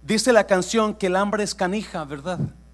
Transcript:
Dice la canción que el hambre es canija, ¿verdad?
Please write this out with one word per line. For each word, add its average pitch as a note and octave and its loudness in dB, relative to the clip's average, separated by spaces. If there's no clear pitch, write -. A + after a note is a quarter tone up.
Dice A3 2
la G#3 6
canción G#3 2
que G3 -4
el F3+ 0
hambre G3+ 0
es G3 -4
canija, F#3 -4
¿verdad? C#3+ -8